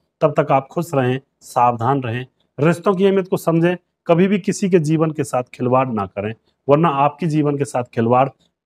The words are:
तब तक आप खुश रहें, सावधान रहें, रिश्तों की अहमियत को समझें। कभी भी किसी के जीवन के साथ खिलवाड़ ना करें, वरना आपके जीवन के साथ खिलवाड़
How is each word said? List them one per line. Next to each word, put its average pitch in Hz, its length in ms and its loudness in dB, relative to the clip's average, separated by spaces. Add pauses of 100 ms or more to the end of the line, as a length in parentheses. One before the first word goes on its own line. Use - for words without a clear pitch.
(220)
तब 156 160 0
तक 147 140 0
आप 135 160 0
खुश 170 260 -8
रहें, 131 260 0 (220)
सावधान 123 600 0
रहें, 120 220 -6 (320)
रिश्तों 170 380 0
की 190 100 2
अहमियत 190 220 2
को 185 100 -2
समझें। 170 380 0 (320)
कभी 175 200 4
भी 202 120 0
किसी 190 300 -4
के 180 120 4
जीवन 156 300 0
के 143 120 -6
साथ 127 200 -4 (100)
खिलवाड़ 127 360 0
ना 107 180 -4
करें, 101 260 -8 (340)
वरना 151 220 4
आपके 143 380 0
जीवन 147 300 0
के 139 80 -2
साथ 127 180 -6 (100)
खिलवाड़ 123 340 2 (380)